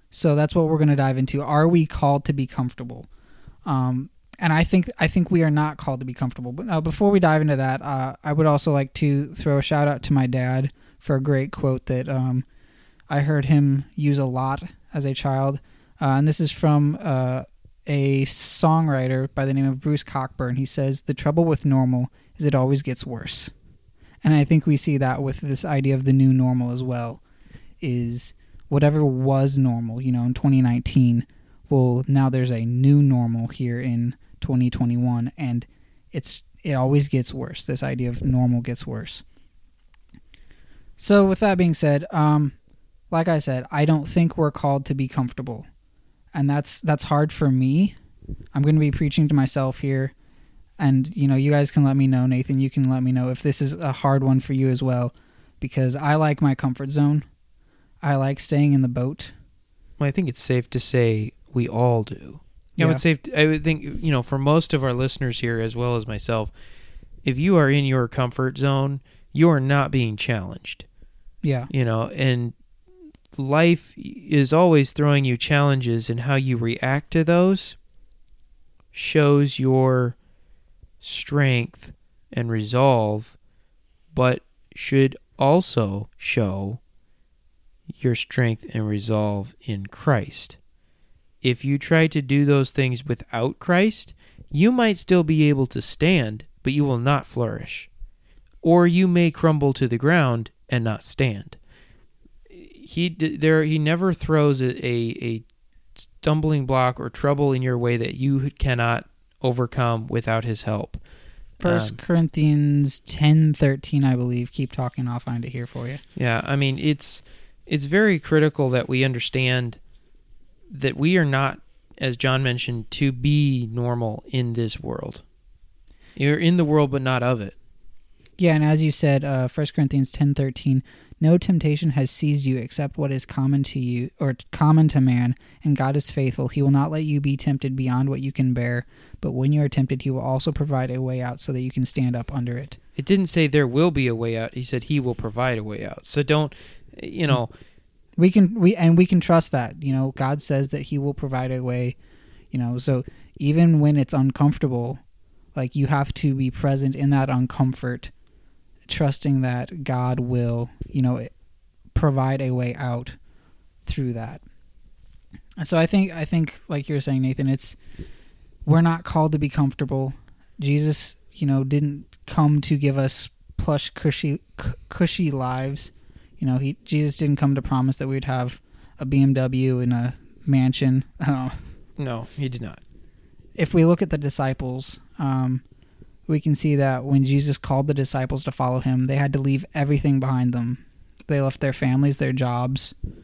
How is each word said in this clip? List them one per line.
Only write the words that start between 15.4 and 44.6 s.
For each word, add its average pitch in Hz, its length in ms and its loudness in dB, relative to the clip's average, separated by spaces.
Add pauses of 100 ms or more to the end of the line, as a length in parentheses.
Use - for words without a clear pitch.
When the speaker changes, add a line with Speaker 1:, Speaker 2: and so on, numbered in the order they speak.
Speaker 1:
Uh, 135 160 2
and 147 100 2
this 151 120 0
is 156 120 0
from, 147 500 2
uh, 131 420 -2 (420)
a 139 400 0
songwriter 135 1120 0
by 139 100 -2
the 135 80 0
name 135 140 2
of 131 140 -2
Bruce 147 220 -2
Cockburn. 127 520 -6
He 131 100 -2
says, 135 380 -4
"The 147 100 -4
trouble 151 300 2
with 160 220 0
normal 131 440 2 (280)
is 156 80 -2
it 143 100 2
always 135 260 2
gets 127 240 -8
worse." - 440 -6 (760)
And 151 100 4
I 147 120 4
think 156 200 2
we 151 120 2
see 143 200 0
that 131 240 0
with 135 200 -6
this 139 240 -6
idea 139 280 0
of 131 120 -2
the 135 80 4
new 135 180 6
normal 127 400 2
as 123 100 -6
well, 120 400 -8 (600)
is 120 520 -4 (360)
whatever 147 360 4
was 135 520 2
normal, 117 440 0
you 127 120 0
know, 120 100 0
in 123 100 0
twenty 135 280 4
nineteen, 120 680 2 (420)
well, 127 380 2
now 135 220 4
there's 127 220 0
a 113 140 -2
new 135 360 4
normal 117 460 2
here 120 320 -6
in 120 360 -2 (260)
twenty 127 280 2
twenty-one, 120 680 -2
and 120 280 -4 (460)
it's, - 320 -8 (200)
it 151 100 -2
always 139 340 2
gets 131 260 -2
worse. - 320 -10
This 131 180 -4
idea 127 260 -4
of 120 140 -6
normal 123 380 2
gets 120 240 -8
worse. - 380 -10 (1700)
So 202 300 4
with 190 140 0
that 196 180 2
being 175 160 2
said, 147 380 0
um, 151 420 2 (560)
like 165 180 0
I 165 120 2
said, 131 320 -4
I 151 140 0
don't 156 220 2
think 165 300 2
we're 151 140 2
called 139 340 -2